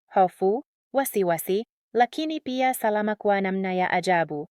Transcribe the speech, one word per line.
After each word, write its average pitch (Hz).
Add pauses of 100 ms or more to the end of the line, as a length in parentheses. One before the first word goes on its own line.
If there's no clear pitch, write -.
(140)
hofu, 196 (300)
wasiwasi, 196 (280)
lakini 311
pia 254
salama 214
kwa 202
namna 190
ya 180
ajabu. 165